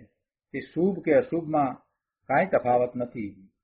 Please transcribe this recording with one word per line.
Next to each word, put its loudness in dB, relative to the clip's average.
કે -6
શુભ -2
કે 0
અશુભમાં 0
કાંઈ 2
તફાવત 2
નથી, -8